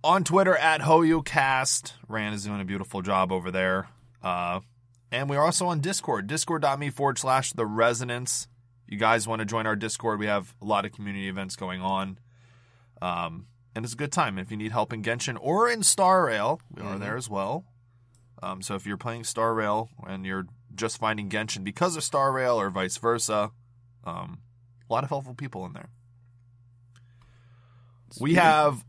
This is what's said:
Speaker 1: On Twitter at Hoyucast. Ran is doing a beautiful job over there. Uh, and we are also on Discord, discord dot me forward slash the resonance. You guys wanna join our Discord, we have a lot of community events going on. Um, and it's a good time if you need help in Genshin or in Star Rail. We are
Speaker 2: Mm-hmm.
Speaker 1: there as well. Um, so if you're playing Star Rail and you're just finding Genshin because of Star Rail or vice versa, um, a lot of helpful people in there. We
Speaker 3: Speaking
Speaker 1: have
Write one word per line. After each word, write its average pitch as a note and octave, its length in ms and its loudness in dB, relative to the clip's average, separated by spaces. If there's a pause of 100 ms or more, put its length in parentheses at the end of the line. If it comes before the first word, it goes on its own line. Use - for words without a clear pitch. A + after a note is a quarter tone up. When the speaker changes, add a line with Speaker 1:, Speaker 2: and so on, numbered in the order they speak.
Speaker 1:
On F3 200 4
Twitter F#3 320 6
at D#3 240 4
Hoyucast. D#3 1120 4 (160)
Ran G#2+ 240 -2
is G2 100 -6
doing G#2 160 -4
a F#2+ 60 -4
beautiful F#2+ 360 -6
job F#2+ 300 2
over F2+ 200 -2
there. F#2 360 0 (340)
Uh, F2+ 380 -2 (520)
and C3+ 180 -4
we C#3 80 0
are D3 80 4
also F3 220 2
on E3 120 0
Discord, D3+ 480 -2
discord D#3 340 -2
dot C#3 180 2
me D3 100 -4
forward C#3 280 0
slash C3 360 0
the A#2 120 0
resonance. A#2+ 840 0 (380)
You G#2 100 -8
guys A2 300 4
wanna A2 180 -2
join A2 200 -2
our G#2+ 120 2
Discord, G#2+ 420 -2
we G#2 80 -2
have G#2 340 -2
a G2+ 40 -14
lot G2+ 200 2
of G#2 60 -8
community G2 380 -8
events F#2+ 260 -8
going F#2 260 -8
on. F#2+ 380 -2 (840)
Um, F2 460 -4 (280)
and A2+ 100 -6
it's A#2 80 -10
a - 40 -14
good C#3+ 140 -6
time A#2+ 260 -2
if F#2+ 140 -10
you G#2+ 60 -8
need G#2+ 160 -6
help A2 200 -2
in A2 80 -8
Genshin A#2 400 -4
or G3+ 280 2
in A3 140 -2
Star F#3 420 6
Rail. A2+ 360 0 (100)
We - 120 -14
are - 80 -10
Speaker 2:
Mm-hmm. G2+ 100 -6
Speaker 1:
there G#2+ 160 -4
as A#2 120 -8
well. G#2+ 360 -4 (760)
Um, F#2+ 200 -8
so G2+ 140 -6
if F#2+ 100 -8
you're G2+ 120 -6
playing A#2 260 -8
Star A2+ 300 0
Rail A2 360 0 (160)
and F#2+ 200 -10
you're F#2+ 200 -4 (300)
just - 240 -4
finding G#2+ 300 -2
Genshin G#2+ 360 -4
because E3+ 320 0
of D3 60 -4
Star C#3 280 2
Rail B2+ 280 2
or G2 100 0
vice F#2 280 -4
versa, A2 540 0 (540)
um, F2+ 340 -10 (500)
a A2+ 40 0
lot B2+ 100 2
of C3+ 60 -6
helpful C3+ 240 -6
people A#2+ 320 -10
in F2+ 80 -14
there. - 160 -16 (2250)
We D3 120 0
Speaker 3:
Speaking E3+ 120 6
Speaker 1:
have D3+ 460 6